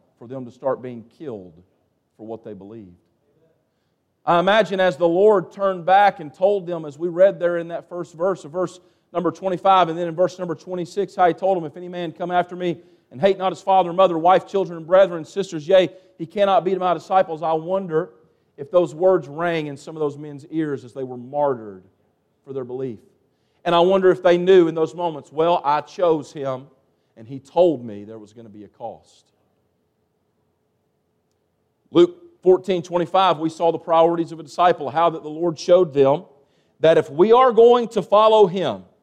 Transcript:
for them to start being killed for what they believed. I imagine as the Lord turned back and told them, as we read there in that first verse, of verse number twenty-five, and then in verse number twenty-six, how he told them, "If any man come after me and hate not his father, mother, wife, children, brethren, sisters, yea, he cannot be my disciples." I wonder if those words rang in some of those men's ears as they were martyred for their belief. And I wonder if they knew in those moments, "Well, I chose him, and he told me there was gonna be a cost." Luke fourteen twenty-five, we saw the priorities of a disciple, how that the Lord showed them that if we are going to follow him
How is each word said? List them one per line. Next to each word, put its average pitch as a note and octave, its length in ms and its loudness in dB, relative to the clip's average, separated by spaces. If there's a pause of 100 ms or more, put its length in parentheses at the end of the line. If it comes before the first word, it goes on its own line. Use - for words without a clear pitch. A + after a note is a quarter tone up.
(180)
for A#2+ 100 -20
them C3 180 -12
to A#2 60 -18
start B2+ 300 -4
being A#2+ 220 -14
killed G2 580 -18 (560)
for A2 80 -20
what A2+ 180 -14
they G#2+ 100 -16
believed. G2 420 -20 (1300)
I E3+ 140 2
imagine G3 400 0
as F#3 180 0
the E3+ 100 0
Lord F#3+ 440 2
turned F#3+ 340 -6
back F#3+ 360 2
and D3+ 120 -16
told F#3+ 320 -2
them, E3 200 -10
as C#3 120 -14
we E3+ 120 -6
read F3 300 2
there F3 180 -2
in E3+ 100 -8
that E3 220 -12
first F3 240 -14
verse, E3+ 320 -4
of C#3+ 60 -16
verse F3 280 -6 (320)
number E3+ 200 -2
twenty-five, F#3 580 2
and E3 100 -8
then F3 80 -4
in E3 80 -8
verse F3 240 -2
number F3 160 -8
twenty-six, F3+ 600 -10
how F#3 120 4
he E3 60 2
told F#3+ 240 -2
them, E3 80 -8
"If D3 120 -14
any F3+ 120 -16
man F3 240 -10
come F3 180 -8
after F3+ 240 -2
me F3 260 -6 (300)
and B2 100 -10
hate F#3+ 160 2
not F#3 140 -2
his - 100 -12
father, F#3 320 0
mother, F3+ 240 2
wife, F3 300 2
children, E3+ 380 -6
brethren, F3 380 2
sisters, E3+ 440 -10
yea, F#3 280 2 (220)
he E3 80 -10
cannot G3 380 0
be F#3+ 120 -2
my F3+ 180 -2
disciples." E3 500 -2
I D#3+ 100 -2
wonder E3+ 600 -4 (420)
if C#3+ 160 -16
those E3+ 240 0
words F3 320 0
rang D#3+ 400 -6
in C#3+ 80 -10
some D#3+ 200 -18
of D#3+ 40 -14
those C#3+ 180 -4
men's C#3+ 300 -16
ears D3 380 -6
as A#2 80 -20
they C3+ 100 -10
were B2+ 140 -12
martyred A#2+ 680 -4 (600)
for C#3 80 -18
their C3+ 100 -8
belief. B2 360 -10 (640)
And F3 80 0
I E3+ 60 2
wonder F#3 300 4
if F3+ 120 0
they F3 160 4
knew F3+ 300 6
in D#3+ 80 -4
those D#3+ 200 -4
moments, E3 380 -8
"Well, E3+ 320 0
I D3 160 0
chose D#3+ 500 -2
him, C3+ 380 -10 (480)
and A2+ 100 -20
he C3+ 120 -14
told E3 440 0
me G#2 200 -14
there A2 160 -18
was G#2 120 -20
gonna A2+ 160 -20
be G#2 160 -20
a F#2+ 60 -20
cost." - 600 -20 (2500)
Luke - 500 0
fourteen F3+ 400 0
twenty-five, F3 580 0
we D#3+ 100 -4
saw E3 220 -2
the D#3+ 80 -6
priorities E3 520 0
of D#3+ 80 -16
a E3 40 -16
disciple, E3+ 460 0
how E3 200 0
that D#3+ 140 -8
the D3+ 60 -12
Lord D#3+ 280 -6
showed F3+ 360 2
them C#3+ 320 2 (540)
that D#3+ 180 4
if D3+ 120 0
we F3 220 4
are B3+ 220 6
going A#3 360 6
to G3+ 120 -4
follow G#3+ 460 4
him C#3+ 380 -6 (180)